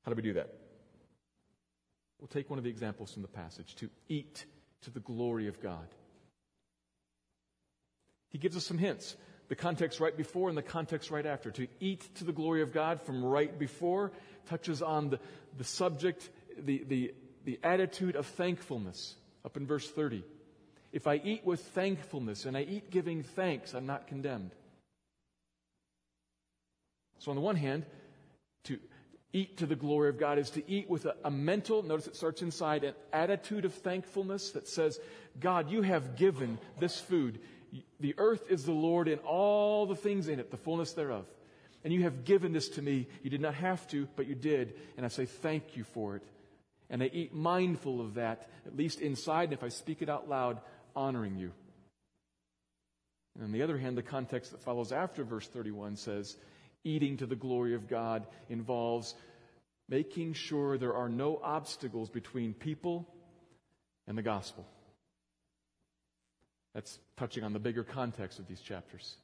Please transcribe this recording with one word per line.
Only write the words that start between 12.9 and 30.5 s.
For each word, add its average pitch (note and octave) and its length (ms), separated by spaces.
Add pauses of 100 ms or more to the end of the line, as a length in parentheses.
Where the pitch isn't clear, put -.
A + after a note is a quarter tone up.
from B2+ 240
right D3 340
before F3+ 540 (340)
touches D#3+ 360
on D#3 260
the, C3+ 120 (360)
the C3 80
subject, E3+ 640 (300)
the, C#3 260
the, C3 300 (320)
the B2+ 160
attitude F#3 520
of C#3 120
thankfulness C#3 880 (320)
up A#2 100
in C#3 100
verse C#3+ 220
thirty. A#2+ 340 (680)
"If - 140
I D3 100
eat G3+ 300
with F3 220
thankfulness D3 760
and C3 140
I C#3+ 40
eat G3 280
giving E3+ 320
thanks, E3 500
I'm C3 140
not C#3 200
condemned." C3+ 440 (2750)
So D3 100
on C#3 60
the C#3 60
one G3 140
hand, D3 300 (760)
to C#3 140 (540)
eat F#3+ 260
to E3+ 80
the D3 100
glory D3 340
of A#2+ 80
God C#3+ 200
is C#3+ 120